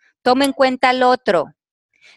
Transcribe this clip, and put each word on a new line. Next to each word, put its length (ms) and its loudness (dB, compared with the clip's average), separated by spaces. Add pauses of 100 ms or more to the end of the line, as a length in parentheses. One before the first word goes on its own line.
(220)
Toma 220 0
en 60 -2
cuenta 380 0
al 140 -2
otro. 500 -2 (640)